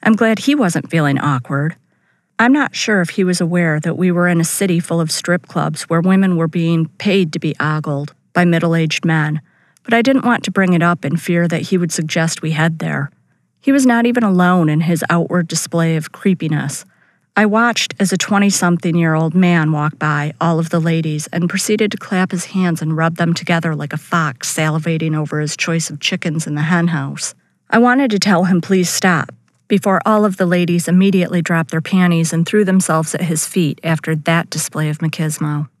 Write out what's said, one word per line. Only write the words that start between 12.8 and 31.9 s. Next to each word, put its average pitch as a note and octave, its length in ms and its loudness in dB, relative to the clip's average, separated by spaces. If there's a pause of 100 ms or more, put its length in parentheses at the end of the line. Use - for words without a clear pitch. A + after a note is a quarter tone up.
He - 120 0
was C4+ 160 4
not A#3 180 4
even A#3+ 180 2
alone F3+ 460 4
in D3+ 120 2
his E3 280 0
outward E3+ 380 0
display E3 480 -2
of D#3 160 -6
creepiness. D3+ 760 -2 (500)
I G#3+ 120 4
watched A3+ 520 0
as G3 140 2
a F#3 40 0
twenty-something-year-old E3+ 1160 2
man F3 380 2
walked D3+ 260 -2
by D3+ 420 -2
all E3+ 200 2
of E3 100 -4
the E3+ 100 0
ladies D#3+ 540 -2
and F3 160 0
proceeded G#3+ 420 0
to G#3 60 -8
clap F#3 320 -2
his F3 160 -6
hands F3 380 -2
and D#3+ 120 -2
rub E3 200 0
them E3+ 180 0
together E3 400 -2
like D3 180 -6
a D3 60 -6
fox D3+ 560 -4
salivating D#3+ 600 -2
over D3+ 240 -4
his D3+ 180 -4
choice E3 320 -2
of D3 100 -12
chickens E3 460 -4
in D3+ 80 -6
the D3 100 -2
hen E3+ 260 2
house. C#3+ 440 -6 (360)
I A3+ 100 2
wanted B3 320 4
to G#3 80 0
tell F#3 240 2
him, F3+ 180 2
"Please F#3 280 0
stop," F3 420 0 (360)
before G3 380 0
all G#3+ 180 4
of G3+ 140 0
the F#3 80 0
ladies F3 420 0
immediately F3+ 540 2
dropped E3 300 -2
their D#3+ 100 -2
panties F3 500 2